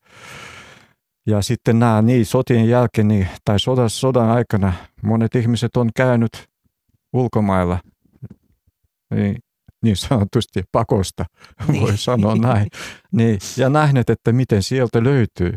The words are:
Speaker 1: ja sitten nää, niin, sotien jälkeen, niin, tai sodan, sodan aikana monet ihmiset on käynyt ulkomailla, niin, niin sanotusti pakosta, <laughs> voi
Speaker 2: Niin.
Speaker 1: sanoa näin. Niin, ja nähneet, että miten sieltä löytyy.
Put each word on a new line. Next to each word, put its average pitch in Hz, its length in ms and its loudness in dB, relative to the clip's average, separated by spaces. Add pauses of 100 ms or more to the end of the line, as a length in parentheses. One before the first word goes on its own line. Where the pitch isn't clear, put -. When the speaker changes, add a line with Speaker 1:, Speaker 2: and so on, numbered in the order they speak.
(1300)
Speaker 1:
ja 104 140 0
sitten 113 380 0
nää, 110 220 2
niin, 117 240 2
sotien 120 440 0
jälkeen, 117 380 2
niin, 101 200 2 (180)
tai 104 140 2
sodan, 127 300 0
sodan 123 400 0
aikana 110 440 0 (300)
monet 113 320 0
ihmiset 117 420 -2
on 120 180 0
käynyt 120 520 0 (680)
ulkomailla, 98 680 0 (1400)
niin, 101 200 -2 (480)
niin 110 120 2
sanotusti 101 760 -2
pakosta, 104 540 -2 (240)
<laughs> - 180 -14
voi 151 60 2
Speaker 2:
Niin. 101 240 0
Speaker 1:
sanoa 110 380 0
näin. 110 320 0 (440)
Niin, 113 280 0 (180)
ja 131 120 0
nähneet, 143 400 2
että 117 220 0
miten 117 320 0
sieltä 123 400 -2
löytyy. 113 540 0